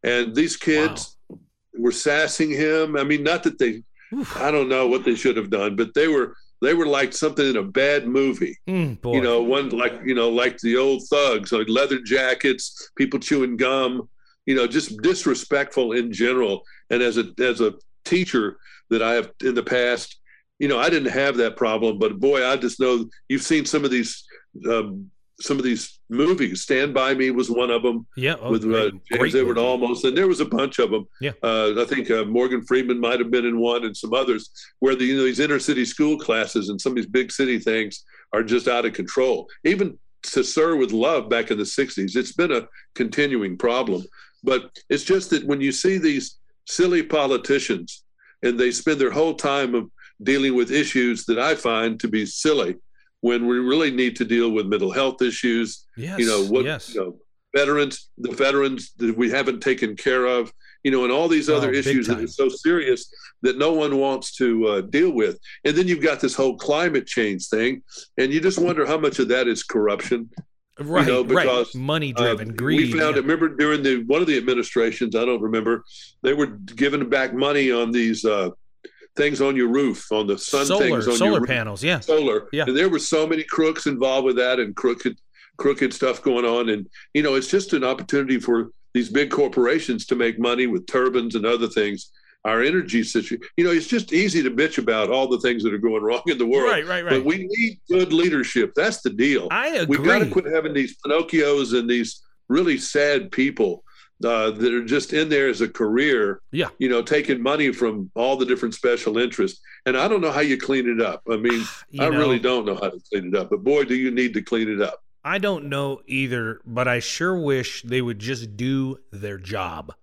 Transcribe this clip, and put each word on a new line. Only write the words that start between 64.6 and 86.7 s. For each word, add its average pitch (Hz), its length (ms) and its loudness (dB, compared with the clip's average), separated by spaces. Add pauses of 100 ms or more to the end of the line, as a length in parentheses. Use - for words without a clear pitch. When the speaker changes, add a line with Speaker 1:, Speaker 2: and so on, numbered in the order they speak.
Speaker 1:
uh, 101 140 2
deal 151 300 2
with. 107 280 0 (260)
And 151 100 2
then 180 120 4
you've 165 140 0
got 151 180 0
this 131 160 -2
whole 135 220 0
climate 151 500 0
change 101 400 -2
thing, 120 340 0 (360)
and 131 160 2
you 160 60 2
just 185 200 2
wonder 165 260 2
how 151 120 0
much 151 220 0
of 120 100 2
that 123 180 2
is 113 160 -2
corruption. 110 640 -2 (500)
Speaker 2:
Right, 151 280 0
Speaker 1:
you 123 60 2
know, 127 100 2
Speaker 2:
right. 131 200 2
Speaker 1:
because, 123 300 0
Speaker 2:
Money-driven, 123 800 -2
Speaker 1:
uh, - 20 -10
Speaker 2:
greed, 143 400 0
Speaker 1:
we 160 60 0
found 151 160 2
Speaker 2:
yeah. 139 60 4
Speaker 1:
it, 131 40 -4
remember 160 240 2
during 147 320 0
the, 127 220 0
one 143 180 2
of 175 60 2
the 143 100 2
administrations, 117 800 0
I 113 100 2
don't 120 160 0
remember, 110 420 0 (380)
they 131 120 4
were 147 140 2 (280)
giving 139 340 0
back 131 240 0
money 135 380 2
on 117 200 0
these, 113 340 0
uh, 101 260 2 (640)
things 147 260 0
on 139 140 2
your 123 140 2
roof, 127 420 0
on 107 160 0
the 101 100 0
sun 139 300 -2
Speaker 2:
Solar, 196 160 2
Speaker 1:
things 123 240 0
on 120 100 2
Speaker 2:
solar 202 140 4
Speaker 1:
your 180 80 2
roof. 123 100 -2
Speaker 2:
panels, 110 340 -4
yeah. 160 160 0
Speaker 1:
Solar. 135 540 0
Speaker 2:
Yeah. 147 140 0
Speaker 1:
And 131 100 2
there 185 120 2
were 160 100 0
so 156 260 0
many 160 180 -2
crooks 160 440 0
involved 131 380 0
with 123 120 2
that 127 220 2
and 104 160 -4
crooked, 120 420 -2 (400)
crooked 135 340 2
stuff 127 300 -2
going 123 240 2
on. 117 240 2
And, 104 180 -2 (280)